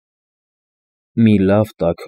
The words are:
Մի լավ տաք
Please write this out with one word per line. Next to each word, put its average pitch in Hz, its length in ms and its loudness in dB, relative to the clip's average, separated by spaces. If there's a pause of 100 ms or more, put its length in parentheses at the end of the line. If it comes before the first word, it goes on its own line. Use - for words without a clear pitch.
(1160)
Մի 113 180 2
լավ 101 400 0
տաք 85 340 -6